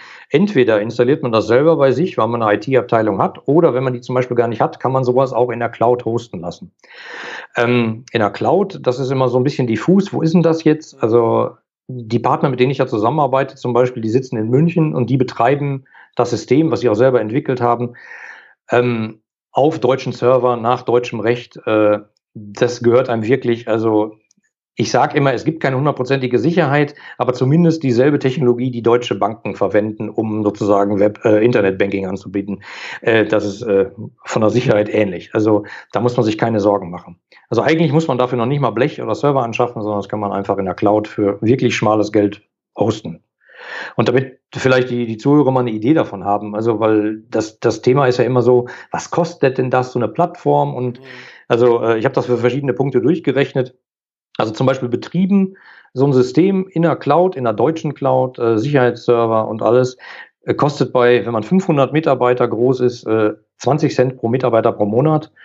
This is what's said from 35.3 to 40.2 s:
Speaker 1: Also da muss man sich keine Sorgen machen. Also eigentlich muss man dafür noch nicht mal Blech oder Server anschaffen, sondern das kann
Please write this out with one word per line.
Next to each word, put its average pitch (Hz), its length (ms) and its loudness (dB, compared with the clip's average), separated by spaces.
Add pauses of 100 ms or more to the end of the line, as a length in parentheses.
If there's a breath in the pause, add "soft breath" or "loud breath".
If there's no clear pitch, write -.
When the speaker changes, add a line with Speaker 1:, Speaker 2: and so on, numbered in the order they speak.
Speaker 1:
Also 107 300 2 (280 loud breath)
da 101 80 -2
muss 123 160 0
man 123 80 0
sich 107 140 -2
keine 113 200 0
Sorgen 101 300 0
machen. 87 320 -16 (300 soft breath)
Also 110 100 0
eigentlich 160 320 2
muss 160 160 0
man 127 80 0
dafür 123 220 -2
noch 117 80 0
nicht 143 140 -2
mal 120 100 0
Blech 113 320 -2
oder 113 120 -4
Server 135 280 0
anschaffen, 117 400 -4
sondern 104 160 -4
das 98 100 -8
kann 107 120 -6